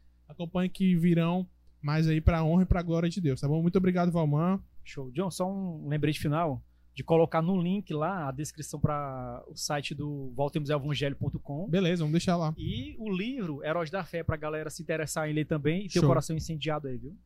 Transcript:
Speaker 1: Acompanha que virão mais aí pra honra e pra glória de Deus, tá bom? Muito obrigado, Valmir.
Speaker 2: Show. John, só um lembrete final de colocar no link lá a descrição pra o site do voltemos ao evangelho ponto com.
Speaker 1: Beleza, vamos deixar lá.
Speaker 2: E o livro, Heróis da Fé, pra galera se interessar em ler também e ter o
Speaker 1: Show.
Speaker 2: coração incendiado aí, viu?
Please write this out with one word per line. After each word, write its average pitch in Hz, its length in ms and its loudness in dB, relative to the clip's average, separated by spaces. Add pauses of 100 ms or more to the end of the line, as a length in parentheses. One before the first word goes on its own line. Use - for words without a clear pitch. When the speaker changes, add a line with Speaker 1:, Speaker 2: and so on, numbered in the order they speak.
(280)
Speaker 1:
Acompanha 180 400 -4
que 185 280 4
virão 170 520 4 (320)
mais 156 280 2
aí 156 120 2
pra 165 240 4
honra 170 180 6
e 180 40 4
pra 175 160 2
glória 170 260 0
de 170 120 -2
Deus, 139 200 2
tá 139 80 -2
bom? 160 140 2
Muito 175 160 2
obrigado, 180 340 2
Valmir. 165 480 2 (240)
Speaker 2:
Show. 135 280 -10
John, 175 180 -2
só 180 200 -4
um 175 380 -6
lembrete 147 300 0
final 151 440 0 (320)
de 135 100 -8
colocar 165 360 4
no 180 200 2
link 180 340 -2
lá 156 340 -2
a 135 40 -4
descrição 147 480 -8
pra 131 680 -2
o - 80 -16
site 147 380 -4
do 143 400 -6
voltemos 143 360 -2
ao 147 100 0
evangelho 139 360 -2
ponto - 220 -4
com. 143 300 -8
Speaker 1:
Beleza, 175 340 2
vamos 151 100 0
deixar 175 240 2
lá. 156 220 0
Speaker 2:
E 262 400 -6
o 220 120 -6
livro, 190 540 -4
Heróis 160 260 -2
da 185 140 -4
Fé, 165 200 -6
pra 160 120 2
galera 156 340 -4
se - 120 -10
interessar 156 480 -2
em - 20 -2
ler 151 140 2
também 160 400 0
e - 20 -12
ter 175 100 0
o 165 40 6
Speaker 1:
Show. 147 60 8
Speaker 2:
coração 160 280 4
incendiado 151 520 -4
aí, 127 100 -4
viu? 123 120 -10 (160)